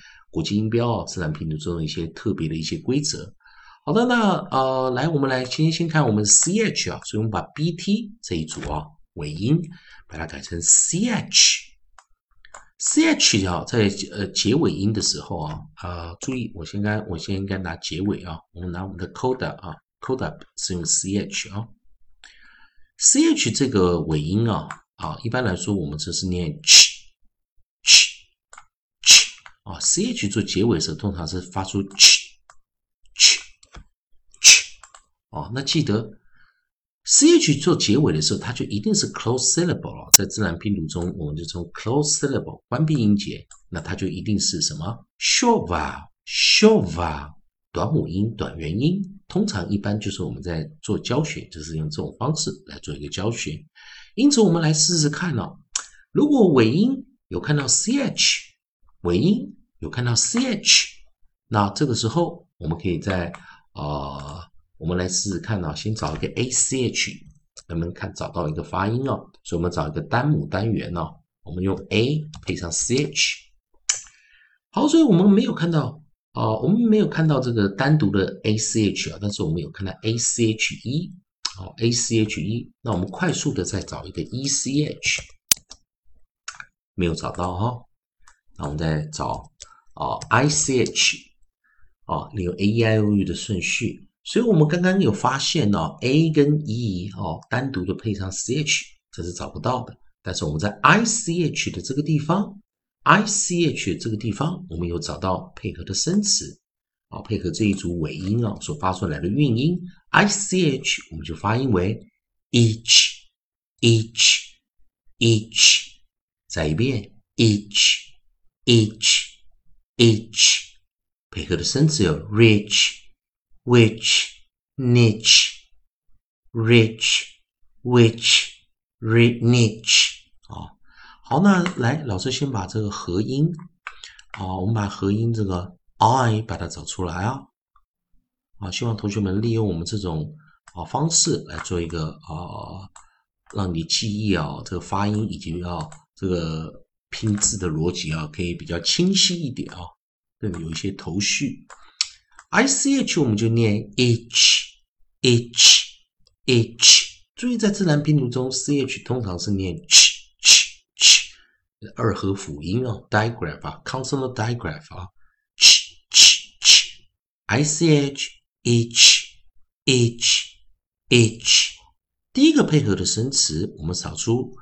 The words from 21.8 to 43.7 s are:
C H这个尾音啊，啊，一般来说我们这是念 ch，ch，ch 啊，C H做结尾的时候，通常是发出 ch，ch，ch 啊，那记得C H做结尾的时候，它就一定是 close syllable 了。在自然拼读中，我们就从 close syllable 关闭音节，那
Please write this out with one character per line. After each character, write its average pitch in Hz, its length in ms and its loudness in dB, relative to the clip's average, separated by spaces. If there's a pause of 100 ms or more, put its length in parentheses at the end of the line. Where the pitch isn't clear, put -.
C 320 360 4
H - 180 0
这 120 180 0
个 90 320 2
尾 78 180 -2
音 98 300 0
啊， 76 180 -4 (280)
啊， 80 280 -8
一 117 60 -6
般 127 140 -2
来 95 120 -2
说 101 200 -4
我 85 120 -4
们 71 80 -8
这 80 160 -8
是 82 140 -6
念 87 380 -4
ch，ch，ch - 2750 2 (340)
啊 87 180 -14
，C - 260 0
H 240 220 -4
做 101 140 0
结 92 220 -2
尾 110 140 2
的 - 40 -2
时 113 80 -4
候， 78 80 -8
通 101 160 -4
常 82 140 -8
是 92 120 -6
发 95 240 -6
出 98 200 -4
ch，ch，ch - 400 4 (3000)
啊， 78 240 -10
那 131 80 -4
记 143 220 0
得 110 340 -2 (840)
C 330 320 8
H 160 240 4
做 170 160 2
结 104 220 2
尾 131 160 4
的 78 80 0
时 78 120 0
候， 98 60 -2
它 120 140 -6
就 - 120 -6
一 101 140 -4
定 208 160 0
是 101 160 0
close - 400 -2
syllable - 420 -2
了。 - 200 -16
在 101 120 4
自 - 160 -6
然 85 160 -2
拼 101 160 -4
读 82 140 -4
中， 87 300 -6
我 82 80 -6
们 73 100 -6
就 80 80 -10
从 87 180 -8 (120)
close 147 440 -2
syllable 127 520 -4
关 139 160 0
闭 156 80 0
音 107 240 4
节， - 280 -10 (220)
那 85 140 -8